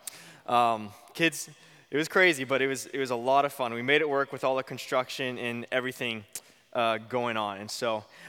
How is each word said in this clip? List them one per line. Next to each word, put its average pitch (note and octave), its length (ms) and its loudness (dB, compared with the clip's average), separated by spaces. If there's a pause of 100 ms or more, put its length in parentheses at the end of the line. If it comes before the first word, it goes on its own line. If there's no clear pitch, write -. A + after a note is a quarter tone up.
(460)
Um, A2+ 460 2 (220)
kids, D#3+ 360 0 (400)
it C#3 60 -2
was D#3 100 0
crazy, E3 380 4
but B2+ 180 2
it C3+ 60 2
was, C3 180 -6
it - 120 -6
was C3+ 120 -2
a B2 60 -2
lot C3 280 4
of C#3+ 80 -2
fun. A#2+ 220 -4
We A#2 80 -6
made D3 200 4
it D#3 60 0
work C#3 220 0
with C3+ 140 -6
all C3 100 2
the C3 80 0
construction B2+ 720 -4
and A#2 360 -4
everything, B2 520 -2 (500)
uh, A2+ 240 2
going A#2+ 380 -2
on. G#2 220 -2
And G#2+ 100 -10
so A2 360 -4 (240)